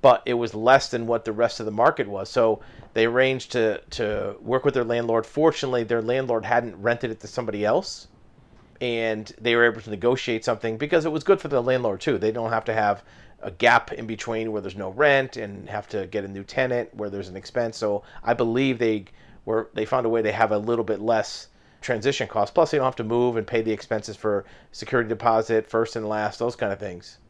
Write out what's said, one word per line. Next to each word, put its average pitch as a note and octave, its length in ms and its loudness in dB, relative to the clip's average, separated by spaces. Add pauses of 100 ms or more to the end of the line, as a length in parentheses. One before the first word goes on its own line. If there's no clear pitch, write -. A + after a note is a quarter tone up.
but B2 240 6
it B2 100 0
was A#2 180 -2
less B2 360 4
than A#2 180 -4
what A2+ 180 -2
the A2+ 80 -4
rest A2+ 260 0
of A2 60 -6
the G#2+ 80 -4
market B2 340 2
was. G2 220 -8
So A2+ 320 2 (320)
they A2+ 120 4
arranged B2+ 460 2
to, A2 380 0
to G#2 500 -4
work B2+ 240 -2
with C#3 100 2
their B2 120 2
landlord. A#2 400 0
Fortunately, C#3 580 0
their A#2 180 0
landlord A#2+ 440 0
hadn't A#2+ 360 0
rented A#2 300 0
it A2 80 -10
to - 80 -18
somebody G#2 380 -4
else, C#3+ 420 -2 (720)
and A2+ 500 -2 (120)
they A#2 160 2
were A#2 80 8
able A2 160 2
to A2 80 -16
negotiate A2+ 560 0
something A2+ 320 -2
because D3 260 2
it D#3+ 80 -2
was D#3 140 -4
good F#3+ 160 4
for D3+ 80 -8
the C3+ 120 0
landlord A#2+ 380 0
too. C3 180 0
They G#2+ 140 0
don't A2+ 180 -4
have A2+ 140 -2
to A2+ 100 -4
have G#2 300 0 (380)
a G2+ 100 -10
gap A#2 400 4
in A2+ 160 -10
between A2+ 460 -4
where G#2 80 -4
there's G2 160 -10
no F#2+ 140 -6
rent C3+ 440 2
and G#2 320 -10
have G#2+ 220 -8
to F#2+ 180 -4
get G2+ 160 -4
a G2 60 -10
new G2 160 -10
tenant B2+ 500 -2
where G#2 140 -6
there's G2 180 -8
an F#2 80 -14
expense. A2+ 400 -4
So G#2 280 -2 (200)
I A#2+ 120 2
believe B2 440 2
they A2 240 2 (400)
were, A2 300 -2
they A2+ 100 -2
found B2+ 220 0
a A2+ 40 2
way A#2 120 2
to G#2+ 100 2
have G#2+ 220 2
a G#2 40 2
little A2+ 280 0
bit G2+ 160 -2
less A2 480 -2 (320)
transition A#2+ 480 -2
costs. G#2 240 0
Plus, E3 180 4
they D#3 60 2
don't C3 80 2
have C3 100 0
to A#2+ 80 -6
move A#2+ 320 2
and A2 100 -2
pay A2+ 160 0
the A2 120 0
expenses G#2 420 -6
for G2+ 300 -2 (260)
security A#2 380 -2
deposit, A2+ 580 2
first A2+ 300 -2
and A2 100 -6
last, G#2+ 320 -2
those A#2+ 160 -2
kind G#2 160 -2
of G2 80 -6
things. F#2 380 -12 (120)